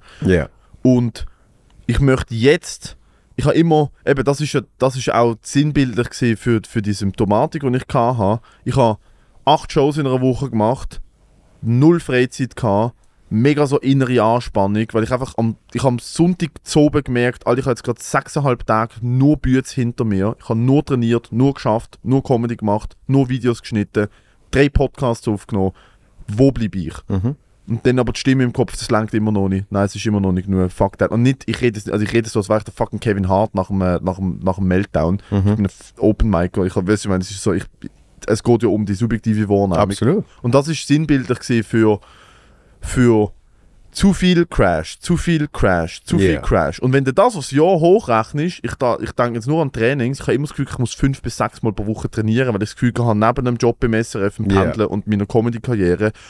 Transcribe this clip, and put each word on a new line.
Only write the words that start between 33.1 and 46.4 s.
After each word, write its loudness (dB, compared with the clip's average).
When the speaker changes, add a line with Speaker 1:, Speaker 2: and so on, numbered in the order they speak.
Speaker 2:
Hart 0
nach -2
dem, -2
äh, 0
nach -4
dem, -4
nach -2
dem 0
Meltdown. 0
Speaker 1:
Mhm. 0
Speaker 2:
Ich 2
bin 4
ein 0
F-, -10
Open 2
Micer. 0
Ich -2
hab, -2
weißt 0
du, -6
ich 0
meine, 0
es -10
ist -12
so, 0
ich, -2
es 0
geht 2
ja 2
um 0
die -2
subjektive -2
Wahrnehmung. 2
Speaker 1:
Absolut. 0
Speaker 2:
Und -2
das 2
ist -6
sinnbildlich 0
gewesen 0
für 2
für 2
zu 2
viel 2
Crash, 0
zu -2
viel 0
Crash, -2
zu -2
viel 4
Speaker 1:
Yeah. -4